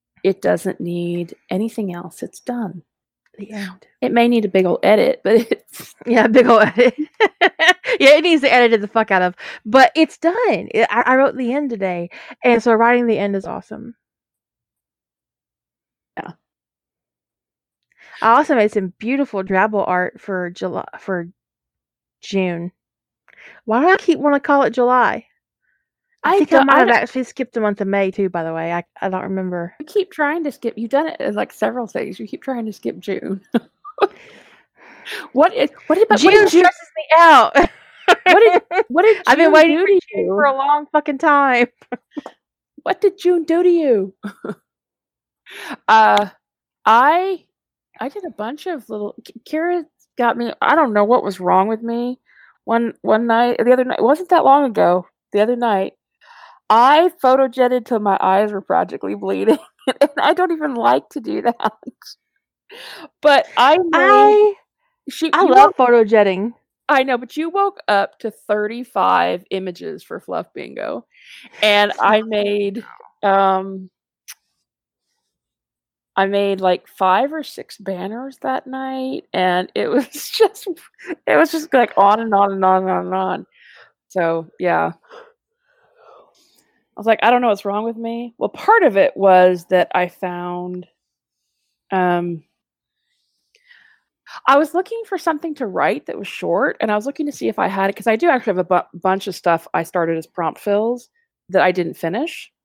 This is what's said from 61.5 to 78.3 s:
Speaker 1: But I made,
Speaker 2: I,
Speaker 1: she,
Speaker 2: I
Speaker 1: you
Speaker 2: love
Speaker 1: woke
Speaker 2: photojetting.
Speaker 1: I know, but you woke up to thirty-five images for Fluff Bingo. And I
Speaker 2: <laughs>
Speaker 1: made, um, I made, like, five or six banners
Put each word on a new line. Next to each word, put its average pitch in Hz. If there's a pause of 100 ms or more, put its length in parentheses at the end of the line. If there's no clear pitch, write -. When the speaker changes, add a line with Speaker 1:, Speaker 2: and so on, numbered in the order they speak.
Speaker 1:
But 285 (100)
I 285
made, 370 (100)
Speaker 2:
I, 415 (540)
Speaker 1:
she, 311
Speaker 2:
I 302
Speaker 1:
you 349
Speaker 2:
love 302
Speaker 1:
woke 247
Speaker 2:
photojetting. 214 (380)
Speaker 1:
I 269
know, 262
but 247
you 330
woke 392 (100)
up 196
to 214
thirty-five 190
images 175
for 185
Fluff 175
Bingo. - (560)
And 208 (100)
I 208
Speaker 2:
<laughs> 220
Speaker 1:
made, 208 (380)
um, 190 (2250)
I 196
made, 196
like, 185
five 202
or 311
six -
banners 208